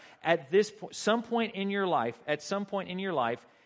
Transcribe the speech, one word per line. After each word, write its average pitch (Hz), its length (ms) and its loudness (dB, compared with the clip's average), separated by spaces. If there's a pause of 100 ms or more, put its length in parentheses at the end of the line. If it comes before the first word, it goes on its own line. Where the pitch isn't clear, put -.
(240)
at 156 260 2
this 202 220 4
po-, - 180 -14
some 220 320 2
point 226 320 -2
in 196 160 -4
your 202 160 0
life, 120 400 0
at 151 160 0
some 202 240 -4
point 196 220 -4
in 180 100 -6
your 190 140 -2
life, 123 340 0 (180)